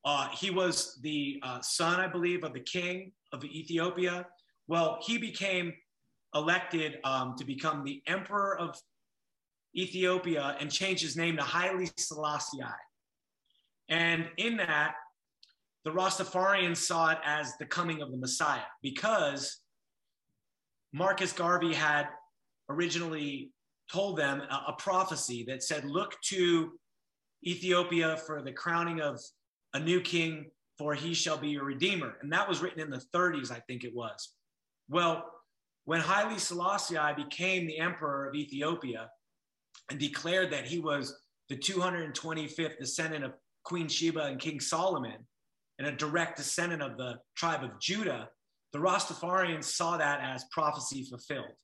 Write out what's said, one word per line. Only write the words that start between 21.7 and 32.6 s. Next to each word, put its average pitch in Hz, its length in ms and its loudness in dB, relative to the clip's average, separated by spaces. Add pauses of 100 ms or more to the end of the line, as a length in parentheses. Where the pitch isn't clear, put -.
had 147 360 4 (600)
originally 156 840 -2 (380)
told 190 280 0
them 143 220 2
a, 139 280 -4
a 147 100 -4
prophecy 180 680 0
that 127 180 0
said, 151 220 -2
"Look 165 380 -2
to 170 500 4 (760)
Ethiopia 175 680 4 (100)
for 151 160 -4
the 131 100 -8
crowning 170 480 0
of 143 220 -2 (520)
a 139 60 0
new 175 200 6
king, 165 500 0 (260)
for 147 180 0
he 160 200 -2
shall 156 240 2
be 147 120 -2
your 143 140 -2
redeemer." 156 560 0
And 143 120 -4
that 190 160 2
was 151 120 0